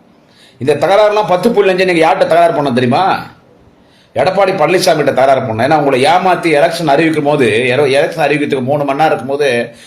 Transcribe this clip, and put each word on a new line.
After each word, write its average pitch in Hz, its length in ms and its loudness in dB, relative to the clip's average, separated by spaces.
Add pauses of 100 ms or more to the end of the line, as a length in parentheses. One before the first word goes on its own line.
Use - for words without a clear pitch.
(600)
இந்த 139 160 0
தகராறுலாம் 208 520 2
பத்து 180 240 0
புள்ளி 190 200 2
அஞ்சு 185 140 0
நீங்க 165 220 2
யார்கிட்ட 180 200 0
தகராறு 165 260 2
பண்ண 143 180 -2
தெரியுமா? 127 540 -2 (880)
எடப்பாடி 143 420 0
பழனிசாமி 170 400 0
கிட்ட 135 180 0
தகராறு 131 280 2
பண்ணணும். 113 160 -6
ஏன்னா, 143 200 0
உங்களை 135 260 0
ஏமாத்தி 170 580 0
எலெக்ஷன் 170 260 0
அறிவிக்கும் 151 360 0
போது, 127 540 0
எல-, 143 120 2
எலெக்ஷன் 151 400 0
அறிவிக்கிறதுக்கு 143 340 -2
மூணு 147 200 -2
மணி 139 140 -4
நேரம் 156 80 2
இருக்கும்போது, 135 720 -2 (120)